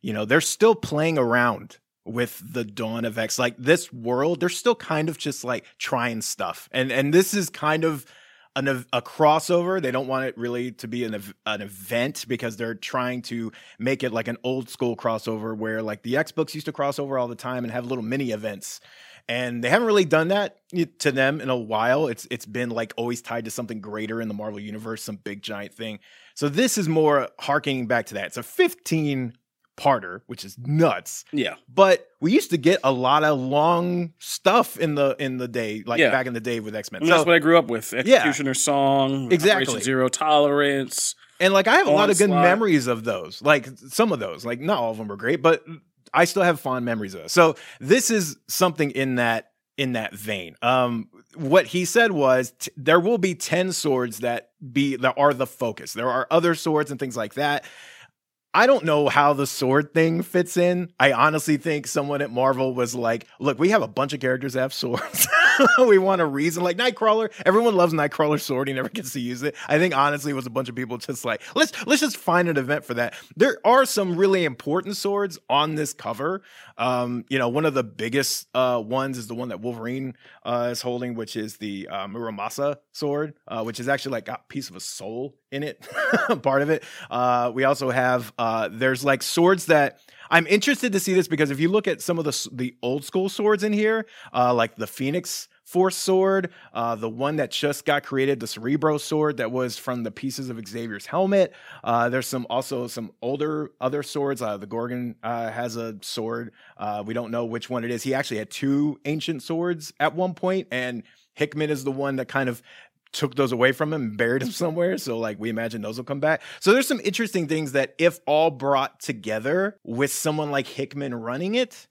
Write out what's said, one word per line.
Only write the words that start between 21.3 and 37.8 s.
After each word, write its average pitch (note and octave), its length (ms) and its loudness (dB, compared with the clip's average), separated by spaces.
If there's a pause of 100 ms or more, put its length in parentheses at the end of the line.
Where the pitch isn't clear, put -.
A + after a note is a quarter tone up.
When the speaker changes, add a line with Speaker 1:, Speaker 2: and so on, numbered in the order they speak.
Speaker 1:
in C3 120 -6
a B2+ 60 0
while. A#2 500 0
It's, - 240 -8
it's B2 160 -8
been, A#2+ 240 -4
like, A2+ 260 -6
always A#2+ 240 -4
tied A#2 240 -6
to A2 60 -10
something A#2 280 -8
greater G#2+ 420 -8
in A2 60 -6
the G#2 60 -6
Marvel G#2 260 -8
Universe, G#2+ 440 -10
some G#2+ 140 -10
big G2+ 260 -12
giant G2+ 320 -10
thing. G#2+ 240 -10 (340)
So D3 160 -2
this G#3+ 300 0
is E3+ 100 -2
more D3+ 380 4 (120)
harkening C#3 460 -2
back A#2 220 0
to - 80 -16
that. G2 120 -6
It's - 100 -10
a A#2+ 60 -10
fifteen-parter, C3+ 1800 -2
which A#2 180 -14
is G2 120 -18
nuts. B2+ 760 0
Speaker 2:
Yeah. B2 220 -2 (120)
Speaker 1:
But F3+ 400 6 (140)
we D#3+ 100 2
used D#4+ 200 2
to F3 60 0
get D#3 260 4
a C3+ 80 4
lot C3 340 4
of D3+ 120 4
long E3+ 800 0
stuff - 640 2
in D#3 160 0
the, C#3 240 2
in C3 180 -4
the B2 120 -4
day, A2 360 -4
like, A#2 140 0
Speaker 2:
Yeah. B2+ 100 8
Speaker 1:
back B2+ 160 2
in B2+ 80 -6
the A#2 60 -4
day A#2 220 -2
with G#2+ 140 -10
X-Men. G#2 260 -8
Speaker 2:
And D#3+ 80 2
Speaker 1:
So F3 60 8
Speaker 2:
that's D#3 120 6
what E3+ 80 8
I D#3+ 40 8
grew D#3+ 180 6
up E3 100 4
with. A2+ 260 -4